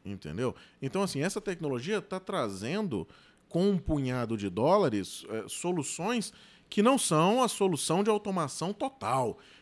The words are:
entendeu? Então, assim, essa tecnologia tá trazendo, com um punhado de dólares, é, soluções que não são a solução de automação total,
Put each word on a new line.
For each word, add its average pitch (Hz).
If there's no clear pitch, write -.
entendeu? 98
Então, 139
assim, 156
essa 196
tecnologia 170
tá 185
trazendo, 127
com 185
um 196
punhado 127
de 101
dólares, 117
é, 110
soluções 180
que 208
não 262
são 185
a 233
solução 185
de 220
automação 190
total, 123